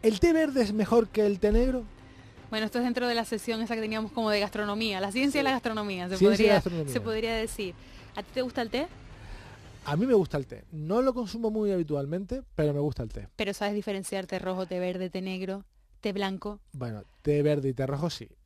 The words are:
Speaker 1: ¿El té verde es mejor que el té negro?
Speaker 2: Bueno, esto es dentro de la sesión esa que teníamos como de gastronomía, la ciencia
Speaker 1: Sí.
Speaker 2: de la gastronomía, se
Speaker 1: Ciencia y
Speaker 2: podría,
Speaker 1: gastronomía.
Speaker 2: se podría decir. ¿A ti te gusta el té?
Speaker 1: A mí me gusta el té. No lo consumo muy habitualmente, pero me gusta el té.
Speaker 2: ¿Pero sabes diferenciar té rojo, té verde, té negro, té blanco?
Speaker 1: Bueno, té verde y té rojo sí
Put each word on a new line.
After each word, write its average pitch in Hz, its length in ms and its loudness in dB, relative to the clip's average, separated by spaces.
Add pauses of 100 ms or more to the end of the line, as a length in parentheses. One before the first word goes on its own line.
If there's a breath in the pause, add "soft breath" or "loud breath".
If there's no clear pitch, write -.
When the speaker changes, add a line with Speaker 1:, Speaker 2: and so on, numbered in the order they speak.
Speaker 1:
¿El 220 180 4
té 339 120 8
verde 285 300 4
es 208 100 2
mejor 220 360 4
que 214 160 2
el 208 140 2
té 208 140 4
negro? 247 320 4 (680 loud breath)
Speaker 2:
Bueno, 220 160 -2
esto 226 120 -2
es 240 60 0
dentro 247 240 0
de 240 60 2
la 233 100 0
sesión 220 380 -2
esa 233 120 -2
que 220 60 -4
teníamos 220 320 -2
como 226 180 0
de 208 100 4
gastronomía, 208 600 -2
la 202 120 -2
ciencia 262 200 2
Speaker 1:
Sí. 294 60 0
Speaker 2:
de 277 60 2
la 269 80 4
gastronomía, 208 560 -2
se 190 100 -4
Speaker 1:
Ciencia 185 80 8
y 214 100 8
Speaker 2:
podría, 208 180 6
Speaker 1:
gastronomía. 165 380 0
Speaker 2:
se 123 80 -2
podría 226 360 -2
decir. 220 380 -4 (420 loud breath)
¿A 208 60 -8
ti - 120 -12
te 254 80 -2
gusta 254 180 -4
el 226 100 -4
té? 277 160 -2 (1000 loud breath)
Speaker 1:
A 143 100 0
mí 208 100 2
me 262 80 4
gusta 170 220 4
el 135 100 -2
té. - 240 -14
No 165 320 -2
lo 262 120 2
consumo 226 360 -4
muy 214 220 0
habitualmente, 170 680 -2 (120)
pero 151 200 2
me 143 60 0
gusta 143 220 -2
el 110 100 -6
té. 98 220 -10
Speaker 2:
¿Pero 202 200 -4
sabes 208 200 -2
diferenciar 196 520 -4
té 185 120 -4
rojo, 185 280 -2
té 180 120 -4
verde, 180 320 -2
té 190 120 -6
negro, 190 420 -6 (360)
té 208 120 -2
blanco? 196 480 -4 (120)
Speaker 1:
Bueno, 117 300 -8 (200)
té 147 200 2
verde 143 280 2
y - 20 -4
té 131 140 -2
rojo 143 240 -2
sí 113 180 -12 (180)